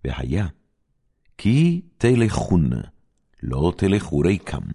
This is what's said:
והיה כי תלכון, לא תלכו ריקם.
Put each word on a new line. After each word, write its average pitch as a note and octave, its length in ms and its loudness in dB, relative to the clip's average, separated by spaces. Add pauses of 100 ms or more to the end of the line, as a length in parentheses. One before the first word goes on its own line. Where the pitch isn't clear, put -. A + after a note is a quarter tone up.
והיה C2+ 420 -4 (880)
כי E3 440 2 (220)
תלכון, A2 640 2 (760)
לא C#2 340 -2
תלכו G2 420 0
ריקם. E2+ 420 -2 (140)